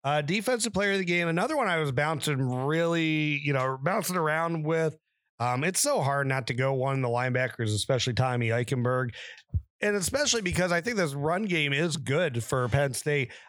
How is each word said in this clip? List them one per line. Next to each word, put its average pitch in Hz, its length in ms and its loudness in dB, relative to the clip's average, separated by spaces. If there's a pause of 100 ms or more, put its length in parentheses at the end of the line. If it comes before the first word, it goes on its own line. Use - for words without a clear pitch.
Uh, 147 160 2
defensive 214 520 -2
player 196 200 0
of 196 60 0
the 190 60 0
game, 175 240 2
another 190 280 0
one 247 120 2
I 175 100 2
was 147 140 0
bouncing 147 460 0 (280)
really, 156 760 2
you 143 80 0
know, 131 280 0
bouncing 180 360 -2
around 160 480 0
with. 160 320 0 (420)
Um, 123 260 0
it's 185 160 0
so 285 200 2
hard 139 260 2
not 135 220 0
to 135 60 -2
go 131 180 0
one 135 240 0
of 135 60 0
the 127 60 0
linebackers, 123 680 0
especially 120 400 0
Tommy 123 340 2
Eichenberg. 123 600 0 (720)
And 208 160 0
especially 240 460 0
because 175 280 0
I 170 100 2
think 240 160 -2
this 165 160 0
run 151 320 -2
game 160 280 0
is 151 240 0
good 135 480 -2
for 127 240 0
Penn 139 260 0
State. 143 380 -2 (160)